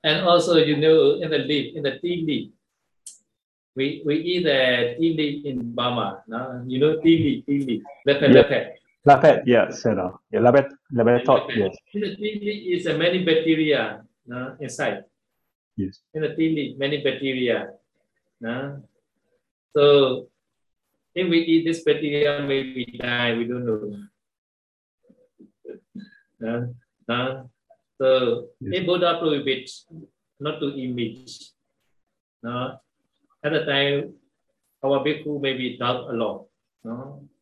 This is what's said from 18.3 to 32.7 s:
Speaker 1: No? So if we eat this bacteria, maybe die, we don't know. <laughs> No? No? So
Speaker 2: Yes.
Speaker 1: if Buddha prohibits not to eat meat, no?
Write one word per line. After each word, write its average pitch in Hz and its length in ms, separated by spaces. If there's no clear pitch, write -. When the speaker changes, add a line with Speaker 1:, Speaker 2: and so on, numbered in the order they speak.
Speaker 1:
No? 139 400
So 139 520
if 180 140
we 165 120
eat 165 260
this 165 180
bacteria, 147 560
maybe 131 580
die, 120 380
we 117 80
don't 123 220
know. 107 260
<laughs> 101 140
No? 120 340
No? 127 440
So 131 460
Speaker 2:
Yes. 180 160
Speaker 1:
if 175 80
Buddha 175 320
prohibits 139 640
not 156 240
to 143 80
eat 127 240
meat, 117 320
no? 123 320